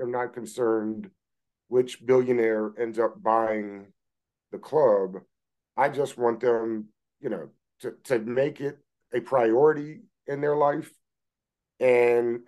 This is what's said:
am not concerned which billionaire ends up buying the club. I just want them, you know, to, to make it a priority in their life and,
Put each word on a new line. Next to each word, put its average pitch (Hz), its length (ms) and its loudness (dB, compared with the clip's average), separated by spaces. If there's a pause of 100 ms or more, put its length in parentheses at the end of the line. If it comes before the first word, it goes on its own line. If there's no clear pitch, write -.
am 123 100 -6
not 123 240 -6
concerned 110 720 -4 (600)
which 123 360 -2
billionaire 117 760 2
ends 113 200 -6
up 107 240 -2
buying 107 640 -2 (640)
the - 60 -8
club. 104 560 0 (640)
I 135 120 2
just 139 300 -6
want 117 220 0
them, 113 480 -2 (320)
you 135 100 -8
know, 82 180 -8 (320)
to, 123 140 -10 (100)
to 127 140 0
make 131 420 -4
it 143 180 -8 (360)
a 123 60 -2
priority 143 800 2 (240)
in 143 140 -8
their 147 160 0
life 147 360 0 (880)
and, 120 680 4